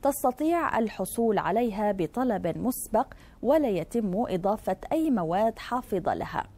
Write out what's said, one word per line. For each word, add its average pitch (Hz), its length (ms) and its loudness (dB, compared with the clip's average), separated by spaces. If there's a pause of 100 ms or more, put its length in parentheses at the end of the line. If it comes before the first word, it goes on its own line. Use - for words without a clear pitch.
تستطيع 285 760 0
الحصول 214 580 0
عليها 208 540 0
بطلب 185 680 -2
مسبق، 208 560 -2 (280)
ولا 285 280 4
يتم 190 460 0
إضافة 190 640 0 (140)
أي 311 200 2
مواد 202 480 0
حافظة 208 540 -2
لها. 90 300 -4 (140)